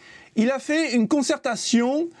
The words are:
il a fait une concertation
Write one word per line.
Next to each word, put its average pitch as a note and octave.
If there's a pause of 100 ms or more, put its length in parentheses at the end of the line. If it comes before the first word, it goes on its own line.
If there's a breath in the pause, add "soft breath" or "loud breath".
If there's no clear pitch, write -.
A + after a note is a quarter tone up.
(360 loud breath)
il A3
a C4+
fait D4+
une A#3
concertation C4 (100 loud breath)